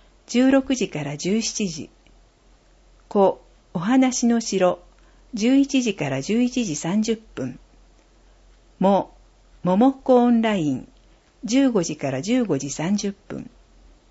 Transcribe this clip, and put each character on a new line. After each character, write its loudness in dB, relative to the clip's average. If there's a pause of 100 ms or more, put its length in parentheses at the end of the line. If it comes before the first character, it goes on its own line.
(280)
十 4
六 2
時 -4
か -8
ら -8
十 -2
七 -4
時。 -10 (1160)
子、 2 (320)
お -4
話 2
の 2
城。 0 (540)
十 2
一 2
時 -2
か -6
ら -2
十 -2
一 -2
時 -4
三 -2
十 -2
分。 -10 (1160)
も、 0 (480)
も 0
も 6
っ -8
こ 4
オ 4
ン 4
ラ 0
イ 0
ン。 -8 (560)
十 2
五 2
時 -6
か -4
ら -4
十 0
五 0
時 -6
三 -2
十 -4
分。 -14 (640)